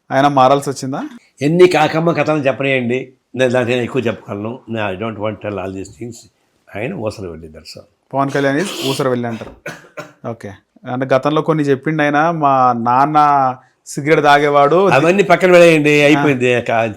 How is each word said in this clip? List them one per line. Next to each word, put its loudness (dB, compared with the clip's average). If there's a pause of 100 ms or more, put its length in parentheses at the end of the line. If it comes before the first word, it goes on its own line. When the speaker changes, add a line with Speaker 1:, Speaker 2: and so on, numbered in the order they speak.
(100)
Speaker 1:
ఆయన 2
మారాల్సి 2
వచ్చిందా? -10 (340)
Speaker 2:
ఎన్ని 6
కాకమ్మ 0
కథలు -2
చెప్పనియండి, -2 (220)
నేను 0
దానికి 0
ఎక్కువ -2
చెప్పగలను. -8 (120)
నేను -4
I -10
don't -8
want -6
to -14
tell -8
all -8
these -12
things. -18 (600)
ఆయన -8
ఊసరవెల్లి, -10
that's -20
all. -20 (280)
Speaker 1:
పవన్ -2
కళ్యాణ్ -2
is -6
ఊసరవెల్లి -2
అంటారు. -14 (580)
ఓకే. -12 (400)
అంటే 0
గతంలో 0
కొన్ని -2
చెప్పిండు -2
ఆయన, 0
మా 2
నాన్న 2 (300)
సిగరెట్ 0
తాగేవాడు. 4
Speaker 2:
అవన్నీ 2
పక్కన 2
పడేయండి, 6
అయిపోయింది. 2
క-, -2